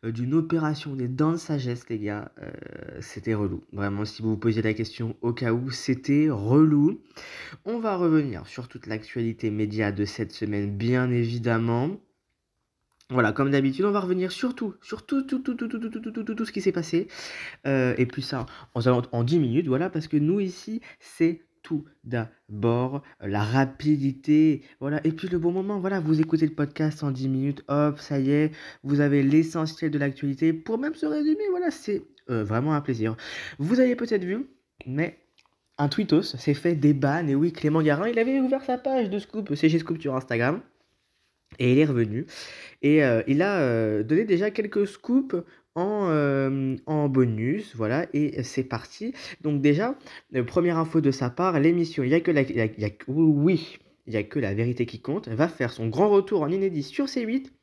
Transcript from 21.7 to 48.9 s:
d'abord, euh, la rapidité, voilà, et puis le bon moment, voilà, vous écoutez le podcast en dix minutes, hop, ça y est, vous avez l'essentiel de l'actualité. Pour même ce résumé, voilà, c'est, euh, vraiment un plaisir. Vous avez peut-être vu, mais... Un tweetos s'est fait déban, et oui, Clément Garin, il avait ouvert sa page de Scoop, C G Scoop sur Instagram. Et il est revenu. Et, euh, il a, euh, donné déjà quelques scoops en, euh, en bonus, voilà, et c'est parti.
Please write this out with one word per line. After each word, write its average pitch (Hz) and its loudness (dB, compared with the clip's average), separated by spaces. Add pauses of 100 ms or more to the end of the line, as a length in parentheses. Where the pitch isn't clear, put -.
d'abord, 117 -2 (200)
euh, 98 -6
la 104 0
rapidité, 139 2 (160)
voilà, 147 -4
et 160 2
puis 160 -8
le 180 -2
bon 170 0
moment, 196 -2
voilà, 190 -2
vous 156 2
écoutez 160 2
le 156 -2
podcast 151 -2
en 143 0
dix 131 -4
minutes, 135 -2
hop, 147 2
ça 143 -4
y 135 2
est, 151 2 (320)
vous 143 2
avez 143 4
l'essentiel 160 2
de 151 0
l'actualité. 139 0
Pour 220 -4
même 302 -4
ce - -6
résumé, 302 0
voilà, 359 0
c'est, - -4 (280)
euh, 113 0
vraiment 117 0
un 147 0
plaisir. 117 -2 (440)
Vous 190 0
avez 254 4
peut-être 233 -2
vu, 202 -4 (400)
mais... 143 -4 (580)
Un 143 2
tweetos 196 2
s'est 143 -2
fait 170 0
déban, 147 2
et 139 2
oui, 165 2
Clément 156 0
Garin, 151 2
il 233 0
avait 262 2
ouvert 269 0
sa 247 -2
page 254 0
de 202 -2
Scoop, 202 -6
C 156 4
G 165 2
Scoop 160 -4
sur 135 -4
Instagram. 127 0 (1000)
Et 123 4
il 131 6
est 156 6
revenu. 120 0 (560)
Et, 147 6
euh, 117 4
il 139 2
a, 196 0
euh, 113 2
donné 160 2
déjà 208 2
quelques 202 0
scoops 262 -2 (400)
en, 196 0
euh, 135 2 (100)
en 151 0
bonus, 131 0
voilà, 117 0
et 143 -2
c'est 127 -4
parti. 131 -8 (280)